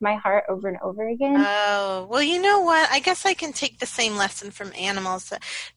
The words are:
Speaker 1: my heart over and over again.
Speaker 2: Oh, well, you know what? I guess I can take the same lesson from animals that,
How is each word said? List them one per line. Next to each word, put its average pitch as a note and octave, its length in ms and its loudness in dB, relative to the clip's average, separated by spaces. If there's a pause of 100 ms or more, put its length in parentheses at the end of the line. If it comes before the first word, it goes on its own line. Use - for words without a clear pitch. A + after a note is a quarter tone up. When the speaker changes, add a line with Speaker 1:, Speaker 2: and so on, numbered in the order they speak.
Speaker 1:
my G#3 140 2
heart G#3 340 2
over G3 200 -4
and F3+ 140 -6
over G#3 260 -6
again. C#4 280 0
Speaker 2:
Oh, G3+ 720 2
well, B3+ 140 2
you F4 180 2
know G4+ 200 6
what? E4 300 4
I C#4 100 2
guess F4+ 260 0
I F#4+ 80 2
can D#4 180 -8
take - 280 -6
the B3 60 -6
same A3 300 -2
lesson G3+ 360 -2
from G3 260 -12
animals F#3+ 520 -4
that, F#3+ 120 -8 (340)